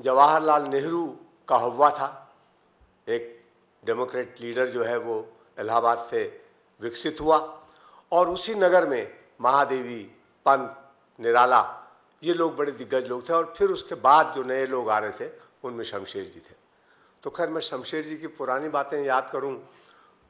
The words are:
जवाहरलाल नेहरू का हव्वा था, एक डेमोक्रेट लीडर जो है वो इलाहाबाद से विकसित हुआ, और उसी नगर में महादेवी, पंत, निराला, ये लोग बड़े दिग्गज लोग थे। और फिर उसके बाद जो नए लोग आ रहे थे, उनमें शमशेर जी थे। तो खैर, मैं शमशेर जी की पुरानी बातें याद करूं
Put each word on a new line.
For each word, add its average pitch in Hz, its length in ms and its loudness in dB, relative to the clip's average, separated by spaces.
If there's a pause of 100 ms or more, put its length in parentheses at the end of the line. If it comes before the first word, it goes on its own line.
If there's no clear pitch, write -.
जवाहरलाल 147 640 6
नेहरू 147 640 -4 (220)
का 135 80 2
हव्वा 123 340 4
था, - 460 -8 (720)
एक 117 360 -6 (400)
डेमोक्रेट 123 560 -6
लीडर 117 260 -4
जो 120 180 -4
है 120 120 -2
वो 113 360 -6 (260)
इलाहाबाद 117 400 2 (120)
से 110 360 -6 (340)
विकसित 120 400 -8
हुआ, 156 400 2 (520)
और 175 160 4
उसी 185 260 -6
नगर 180 320 6
में 120 380 -6 (160)
महादेवी, 127 600 0 (440)
पंत, 131 460 0 (280)
निराला, 120 600 4 (420)
ये 170 120 -2
लोग 165 220 -2
बड़े 143 160 -4
दिग्गज 127 340 -4
लोग 123 220 -8
थे। 165 40 -2
और 165 240 0
फिर 196 140 2
उसके 180 240 -6
बाद 156 420 4
जो 135 60 -6
नए 131 240 -2
लोग 127 240 -4
आ 107 80 2
रहे 107 120 -4
थे, 147 220 -10 (320)
उनमें 117 200 -8
शमशेर 98 400 -10
जी 90 160 -20
थे। - 140 -20 (680)
तो 139 80 -10
खैर, 170 180 -4
मैं 160 120 -6
शमशेर 151 440 -8
जी 156 120 -12
की 156 100 -14
पुरानी 139 420 -6
बातें 143 360 -4
याद 131 280 0
करूं 135 260 -6 (720)